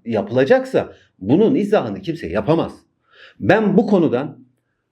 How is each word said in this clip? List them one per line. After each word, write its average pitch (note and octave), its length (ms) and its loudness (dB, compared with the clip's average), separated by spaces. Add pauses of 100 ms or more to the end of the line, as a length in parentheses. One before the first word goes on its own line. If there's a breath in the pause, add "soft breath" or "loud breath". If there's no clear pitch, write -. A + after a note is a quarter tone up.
yapılacaksa B2 880 0 (260 loud breath)
bunun C#3 360 2
izahını D3 460 -2
kimse C#3+ 260 -10
yapamaz. G#2+ 460 -2 (640 soft breath)
Ben F#3 380 2
bu G#3+ 100 2
konudan D3 600 -2 (440)